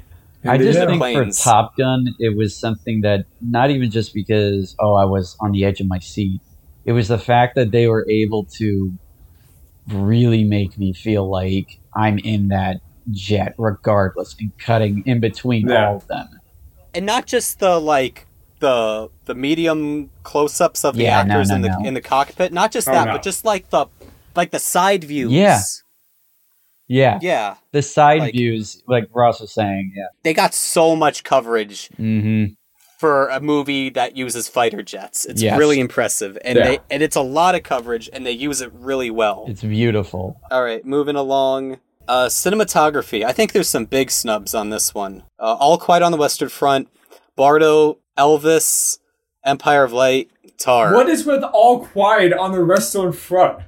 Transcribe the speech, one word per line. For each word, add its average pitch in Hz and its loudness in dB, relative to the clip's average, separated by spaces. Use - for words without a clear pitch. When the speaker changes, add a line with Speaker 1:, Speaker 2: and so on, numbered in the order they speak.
Speaker 1:
In - -2
Speaker 2:
I 135 4
Speaker 1:
the 131 4
Speaker 2:
just 175 4
Speaker 1:
air. 180 2
Speaker 2:
think 175 2
Speaker 3:
planes. 120 -2
Speaker 2:
for 123 2
Top 113 4
Gun, 127 0
it 110 -2
was 104 -2
something 113 -4
that, 101 0
not 120 2
even 127 -2
just 110 -4
because, 101 0
oh, 104 2
I 98 6
was 95 -2
on 104 -2
the 98 0
edge 98 -2
of 95 -2
my 90 -4
seat, 98 -6
it 117 0
was 117 0
the 117 0
fact 120 0
that 117 0
they 117 2
were 110 0
able 107 -2
to 98 -2
really 110 2
make 101 -2
me 98 -4
feel 101 -2
like 95 -4
I'm 107 0
in 107 -2
that 95 -2
jet 98 -4
regardless 101 -2
and 107 -10
cutting 107 0
in 123 0
between 113 -2
Speaker 1:
Yeah. 113 2
Speaker 2:
all 101 -2
of - -20
them. - -10
Speaker 3:
And 180 -6
not 233 -2
just - -4
the, 180 2
like, 147 -2
the, 110 0
the 123 -8
medium 151 -2
close-ups - 0
of 135 0
the 117 0
Speaker 2:
Yeah, 101 4
no, 101 0
Speaker 3:
actors 101 2
Speaker 2:
no, 101 2
Speaker 3:
in 95 0
the, 92 0
Speaker 2:
no. 95 -4
Speaker 3:
in 127 -4
the 123 -8
cockpit. 139 -2
Not 180 0
just 240 -4
Speaker 1:
Oh, - 0
Speaker 3:
that, 143 4
Speaker 1:
no. - -2
Speaker 3:
but - -4
just, 196 -6
like, 208 -2
the, 156 2
like, 175 0
the 156 -4
side 185 0
views. 139 -2
Speaker 2:
Yeah. 170 6
Yeah. 123 4
Speaker 3:
Yeah. 120 -2
Speaker 2:
The 147 0
side 151 4
Speaker 3:
Like, 123 0
Speaker 2:
views, 117 -2
like 120 2
Ross 120 2
was 107 -18
saying, 98 -4
yeah. 98 -10
Speaker 3:
they 160 0
got 185 2
so 165 2
much 156 0
coverage 113 -2
Speaker 2:
Mm-hmm. 107 0
Speaker 3:
for 139 2
a 131 -4
movie 139 -2
that 127 -4
uses 120 -8
fighter 120 -2
jets. - -12
It's - -6
Speaker 2:
Yes. 123 2
Speaker 3:
really 147 4
impressive. 110 -4
And 123 0
Speaker 1:
Yeah. 120 4
Speaker 3:
they, 131 0
and 143 -2
it's 151 -2
a 156 0
lot 156 0
of 160 -6
coverage, 117 -6
and 131 -12
they 123 -4
use 131 -6
it 120 -12
really 127 -4
well. 110 0
Speaker 2:
It's 107 -10
beautiful. 107 -2
Speaker 3:
All 127 -2
right, 113 -6
moving 143 -2
along. 135 -2
Uh, 127 2
cinematography. 151 0
I 127 -2
think 220 0
there's 185 0
some 117 -2
big 135 -2
snubs 107 -4
on 104 -4
this - -4
one. 98 -8
Uh, 113 -2
All 156 4
Quiet 175 2
on 175 2
the 160 0
Western 143 -2
Front, 139 -2
Bardo, 151 4
Elvis, 151 2
Empire 139 2
of 120 0
Light, 131 2
Tar. 196 4
Speaker 1:
What 254 6
is 320 0
with 277 0
All 240 4
Quiet 196 2
on 185 -2
the 180 0
Western 190 0
Front? 175 0